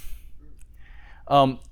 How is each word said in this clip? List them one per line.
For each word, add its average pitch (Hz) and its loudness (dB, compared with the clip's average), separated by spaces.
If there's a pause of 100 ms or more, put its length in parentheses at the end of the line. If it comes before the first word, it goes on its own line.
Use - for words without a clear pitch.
(1300)
Um, 135 6 (120)